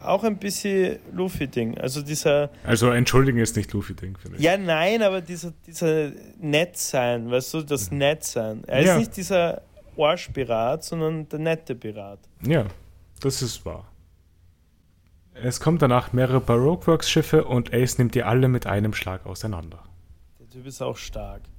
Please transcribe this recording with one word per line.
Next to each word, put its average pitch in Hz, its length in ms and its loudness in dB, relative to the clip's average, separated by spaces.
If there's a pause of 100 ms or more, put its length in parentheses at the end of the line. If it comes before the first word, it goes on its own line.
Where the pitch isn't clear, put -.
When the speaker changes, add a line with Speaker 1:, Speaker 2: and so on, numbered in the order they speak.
Speaker 1:
auch 196 220 2
ein 214 140 0
bisschen 196 600 -2 (120)
Luffy-Ding. 139 680 -4
Also 131 240 -4
dieser 147 480 0 (120)
Speaker 2:
Also 120 280 4
entschuldigen 123 480 4
ist 113 160 0
nicht - 180 -2
Luffy-Ding, 95 440 -6
finde 90 200 -16
ich. 139 60 -2
Speaker 1:
Ja, 175 140 4
nein, 185 440 2
aber 190 200 2
dieser, 170 320 -10 (120)
dieser 156 460 0 (280)
Nett-Sein, 139 920 0
weißt 127 240 0
du, 160 80 -2
das 139 260 -4
Speaker 2:
Mhm. 143 80 -4
Speaker 1:
Nett-Sein. 123 680 -2
Er 131 160 2
Speaker 2:
Ja. 180 100 6
Speaker 1:
ist 160 60 4
nicht 226 180 -4
dieser 175 460 0 (340)
Arschpirat, 139 840 0
sondern 160 460 -4
der 156 100 -8
nette 160 340 -4
Pirat. 104 460 -12 (260)
Speaker 2:
Ja, 135 200 2 (560)
das 135 200 -2
ist - 240 -8
wahr. 82 240 -12 (1400)
Es 123 260 -4
kommen 160 200 2
danach 123 340 2
mehrere 127 260 4
Baroque 127 480 2
Works 160 220 2
Schiffe 156 360 4
und 123 280 -2
Ace 123 240 0
nimmt 120 160 4
die 123 100 2
alle 127 260 4
mit 123 180 0
einem 104 260 0
Schlag 95 320 -8
auseinander. 87 580 -10 (560)
Speaker 1:
Der 117 100 -20
Typ 123 180 -18
ist 131 140 -12
auch 127 160 -4
stark 101 440 -12 (160)